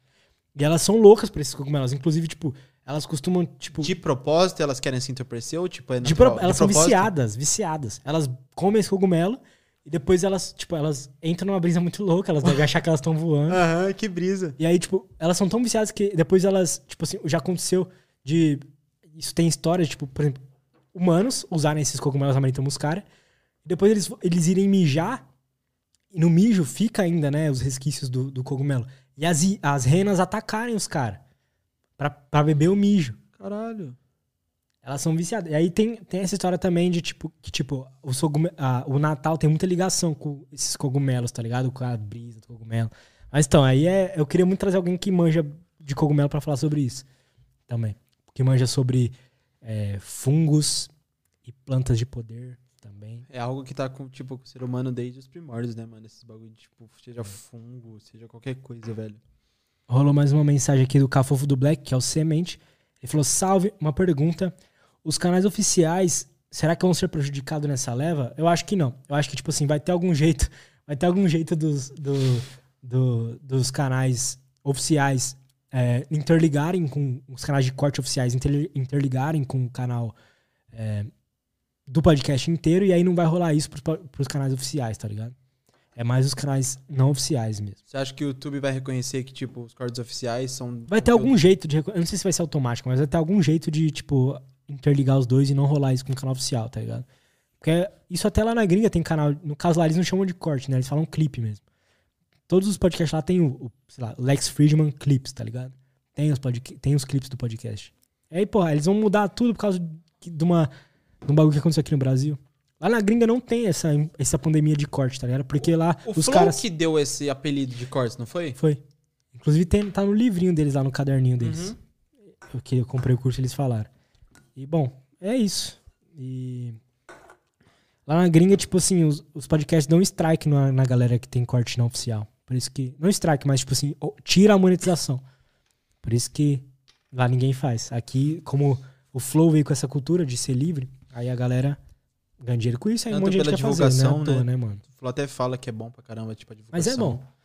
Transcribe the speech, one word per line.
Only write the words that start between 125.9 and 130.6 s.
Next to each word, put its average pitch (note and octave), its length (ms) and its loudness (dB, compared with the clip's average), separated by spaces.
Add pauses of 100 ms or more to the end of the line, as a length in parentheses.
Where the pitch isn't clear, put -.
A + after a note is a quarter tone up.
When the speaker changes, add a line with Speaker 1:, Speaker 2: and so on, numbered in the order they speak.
Speaker 1:
E B2+ 560 -10 (1300)
lá D3 100 0
na F3 120 4
gringa, F3 300 6
tipo - 200 -2
assim, F3 260 2
os, D3+ 280 2
os C#3 140 -14
podcasts D#3 400 2
dão E3 160 4
strike E3 480 0
na, C#3 220 4